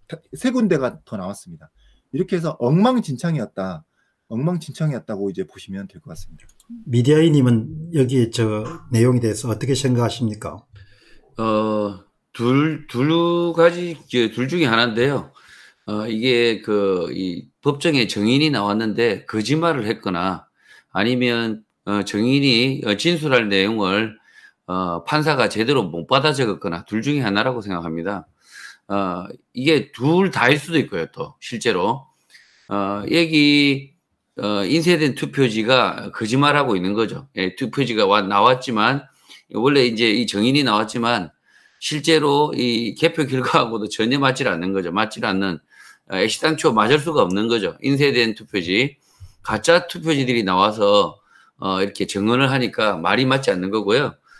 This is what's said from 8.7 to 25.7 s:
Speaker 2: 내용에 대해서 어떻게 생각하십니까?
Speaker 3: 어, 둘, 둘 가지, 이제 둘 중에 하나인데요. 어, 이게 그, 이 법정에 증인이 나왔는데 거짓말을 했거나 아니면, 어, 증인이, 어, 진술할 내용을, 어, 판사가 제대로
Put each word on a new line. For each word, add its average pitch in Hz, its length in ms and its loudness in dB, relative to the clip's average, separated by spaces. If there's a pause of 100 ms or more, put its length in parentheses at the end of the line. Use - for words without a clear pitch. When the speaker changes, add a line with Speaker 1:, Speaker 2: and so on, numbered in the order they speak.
Speaker 2:
내용에 120 280 4
대해서 113 300 -2
어떻게 123 260 -2
생각하십니까? 113 880 -2 (720)
Speaker 3:
어, 107 640 -2 (320)
둘, 139 560 0
둘 170 680 0
가지, 175 520 4
이제 117 260 0
둘 127 160 -2
중에 170 180 2
하나인데요. 117 680 2 (560)
어, 107 200 -4
이게 117 540 2
그, 98 500 0
이 90 380 -6 (120)
법정에 139 460 2
증인이 123 440 2
나왔는데 107 760 0
거짓말을 135 600 -2
했거나 92 600 -4 (440)
아니면, 117 720 -2 (220)
어, 101 180 -2
증인이, 127 800 0
어, 104 120 0
진술할 147 520 0
내용을, 101 640 0 (520)
어, 90 380 -4
판사가 147 440 0
제대로 120 340 0